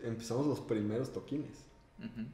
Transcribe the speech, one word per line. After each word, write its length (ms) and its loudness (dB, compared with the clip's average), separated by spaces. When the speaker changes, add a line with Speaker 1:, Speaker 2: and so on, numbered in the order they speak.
Speaker 1:
empezamos 440 2
los 140 2
primeros 520 2
toquines. 520 -4
Speaker 2:
Ujú. 360 -6